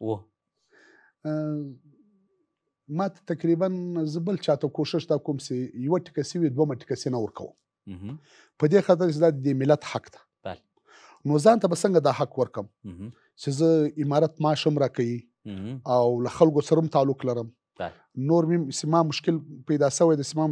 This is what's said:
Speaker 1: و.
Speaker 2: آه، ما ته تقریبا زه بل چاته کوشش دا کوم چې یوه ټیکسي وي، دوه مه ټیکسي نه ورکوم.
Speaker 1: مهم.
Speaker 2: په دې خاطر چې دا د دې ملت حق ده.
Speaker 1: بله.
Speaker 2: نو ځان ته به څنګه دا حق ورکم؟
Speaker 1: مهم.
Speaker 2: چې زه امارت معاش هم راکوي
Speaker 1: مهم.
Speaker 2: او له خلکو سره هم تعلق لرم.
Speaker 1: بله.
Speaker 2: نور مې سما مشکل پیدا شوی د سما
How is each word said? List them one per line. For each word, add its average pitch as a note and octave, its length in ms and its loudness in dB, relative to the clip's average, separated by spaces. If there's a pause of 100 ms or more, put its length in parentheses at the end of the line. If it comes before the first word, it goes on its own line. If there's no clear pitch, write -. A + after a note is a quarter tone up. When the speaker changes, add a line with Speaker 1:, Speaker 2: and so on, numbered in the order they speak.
Speaker 1:
و. A2 60 -2
Speaker 2:
آه، - 1500 -10 (1400)
ما G3 140 0
ته - 220 -8
تقریبا E3+ 320 0 (440)
زه E3 160 -4
بل G3 160 0
چاته D3 320 0
کوشش D#3 320 -2
دا D#3 100 0
کوم C#3 200 -6
چې - 160 -10 (320)
یوه F3 140 0 (100)
ټیکسي D3+ 300 -6
وي، E3 100 2
دوه C3+ 160 0
مه C#3+ 180 -2
ټیکسي C3 320 -6
نه A#2+ 80 -2
ورکوم. F#2+ 260 -10 (380)
Speaker 1:
مهم. G2 260 -12 (460)
Speaker 2:
په D3+ 80 4
دې F#3 220 6
خاطر F3+ 200 4
چې D3+ 140 -2
دا E3 60 6
د C#3+ 160 0
دې C#3 160 2
ملت D3 320 2
حق - 200 -6
ده. - 80 -20 (280)
Speaker 1:
بله. F2+ 120 -12 (640)
Speaker 2:
نو D3 200 4
ځان A3 180 8
ته F3+ 100 2
به D#3+ 80 -2
څنګه F#3+ 260 4
دا C3+ 120 4
حق - 200 -4
ورکم؟ A2 300 -4 (220)
Speaker 1:
مهم. F#2+ 180 -14 (300)
Speaker 2:
چې - 100 -8
زه D3+ 560 2
امارت D3+ 420 0
معاش D3+ 200 0
هم D3 180 2
راکوي A#2+ 320 -2 (280)
Speaker 1:
مهم. G#2 300 -10 (200)
Speaker 2:
او A#2+ 320 2
له - 100 -10
خلکو D3+ 320 6
سره D#3+ 160 2
هم D3+ 120 -4
تعلق C#3 340 0
لرم. A#2 200 -6 (280)
Speaker 1:
بله. F2 120 -8 (400)
Speaker 2:
نور E3 180 4
مې E3 320 -2
سما D#3+ 260 2
مشکل D#3+ 320 -2 (320)
پیدا C#3+ 260 2
شوی E3 240 6
د C3+ 80 -8
سما D#3 220 -2